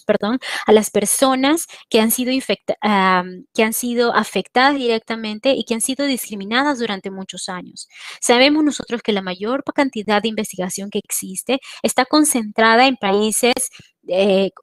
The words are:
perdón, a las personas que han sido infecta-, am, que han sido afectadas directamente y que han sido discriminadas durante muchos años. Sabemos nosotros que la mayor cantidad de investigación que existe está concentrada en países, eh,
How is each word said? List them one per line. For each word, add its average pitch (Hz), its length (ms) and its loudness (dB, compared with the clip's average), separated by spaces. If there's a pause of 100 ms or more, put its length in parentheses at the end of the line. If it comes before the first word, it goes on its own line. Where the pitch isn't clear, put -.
perdón, 214 320 -2 (280)
a 220 60 4
las 214 180 4
personas 262 760 0 (220)
que 226 120 2
han 226 120 2
sido 247 180 -2
infecta-, 254 520 -2
am, 185 680 2
que 226 120 2
han 220 80 0
sido 240 420 0
afectadas 247 600 0
directamente 226 760 -2
y 233 100 -2
que 226 100 -4
han 226 60 -4
sido 269 260 -2
discriminadas 240 720 -2
durante 208 320 -6
muchos 190 380 -12
años. 180 400 -12 (320)
Sabemos 277 420 4
nosotros 254 400 -2
que 226 100 -2
la 196 100 -2
mayor 202 420 -6 (100)
cantidad 214 480 0
de 226 60 -2
investigación 196 600 -6
que 202 140 -4
existe 196 560 -6 (240)
está 254 220 0
concentrada 233 840 4
en 269 80 2
países, 214 600 0 (540)
eh, 190 420 2 (120)